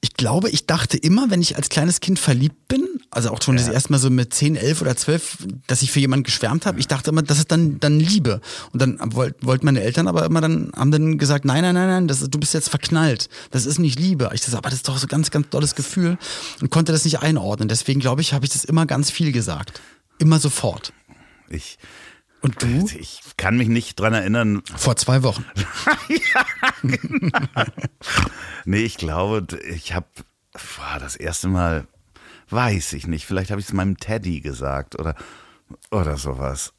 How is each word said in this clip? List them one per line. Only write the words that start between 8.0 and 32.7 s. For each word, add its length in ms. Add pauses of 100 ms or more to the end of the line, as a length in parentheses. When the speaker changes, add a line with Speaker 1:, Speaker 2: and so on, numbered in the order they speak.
Speaker 1:
Und 100
dann 160 (160)
wollt-, 320
wollten 200
meine 160
Eltern 260
aber 180
immer 160
dann, 340
haben 160
dann 260
gesagt, 280
„Nein, 160
nein, 140
nein, 140
nein, 180
das 140
ist, 120
du 60
bist 140
jetzt 160
verknallt. 600 (220)
Das 140
ist 140
nicht 200
Liebe.“ 340
Ich 80
dachte, 160
„Aber 120
das 100
ist 80
doch 100
so 100
ganz, 220
ganz 200
dolles 260
Gefühl“, 420 (440)
und 100
konnte 220
das 120
nicht 140
einordnen. 500
Deswegen 300
glaube 220
ich, 120
habe 120
ich 60
das 140
immer 200
ganz 260
viel 220
gesagt. 480 (360)
Immer 220
sofort. 540 (560)
Speaker 2:
Ich 280 (640)
Speaker 1:
Und 240
du? 340
Speaker 2:
Ich 220 (160)
kann 220
mich 100
nicht 320
dran 140
erinnern. 500 (140)
Speaker 1:
Vor 180
zwei 260
Wochen. 280
Speaker 2:
<laughs> 60 (800)
Ja, 120 (360)
genau. 840 (1000)
Nee, 180
ich 140
glaube, 480 (240)
ich 240
hab, 140 (460)
boah, 460
das 160
erste 320
Mal, 400 (600)
weiß 440